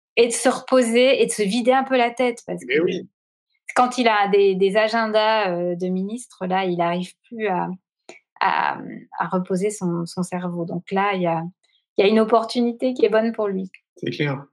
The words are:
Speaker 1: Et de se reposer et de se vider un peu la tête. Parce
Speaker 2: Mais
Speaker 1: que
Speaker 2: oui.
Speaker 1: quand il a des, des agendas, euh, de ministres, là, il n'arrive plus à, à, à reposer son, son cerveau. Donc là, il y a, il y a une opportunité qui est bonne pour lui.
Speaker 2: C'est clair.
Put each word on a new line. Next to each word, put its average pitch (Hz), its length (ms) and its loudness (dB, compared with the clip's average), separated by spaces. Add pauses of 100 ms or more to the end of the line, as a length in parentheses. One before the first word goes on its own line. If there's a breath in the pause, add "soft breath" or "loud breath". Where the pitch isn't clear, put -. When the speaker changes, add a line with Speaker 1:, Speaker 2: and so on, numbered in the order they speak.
(180)
Speaker 1:
Et 233 80 6
de 233 60 -2
se - 180 2
reposer 247 720 2
et - 40 4
de - 60 -6
se 214 100 -2
vider 226 300 2
un 262 120 2
peu 262 120 -2
la 240 140 2
tête. 240 360 -2
Parce 175 220 -8
Speaker 2:
Mais - 80 0
Speaker 1:
que 160 60 4
Speaker 2:
oui. 180 260 -2 (640)
Speaker 1:
quand 247 240 2
il 233 100 2
a 208 200 2
des, 196 260 4
des 190 220 2
agendas, 220 760 2
euh, 175 240 -2
de 180 120 -4
ministres, 190 580 -6
là, 185 180 0
il 175 140 -2
n'arrive 175 340 -2 (160)
plus 220 200 -6
à, 175 200 -2 (720 loud breath)
à, 73 380 0 (400)
à - 100 -4
reposer 185 420 -2
son, 170 360 -4
son 185 160 -8
cerveau. 175 420 -6
Donc 175 260 -8
là, 196 240 -2
il 190 80 -4
y 175 40 0
a, 165 160 -2 (560)
il 208 60 4
y 196 40 6
a - 20 6
une 220 100 4
opportunité 233 760 0
qui 233 100 2
est 208 60 4
bonne 220 220 2
pour 214 160 -4
lui. 190 220 -6 (260)
Speaker 2:
C'est - 140 -6
clair. 143 420 -4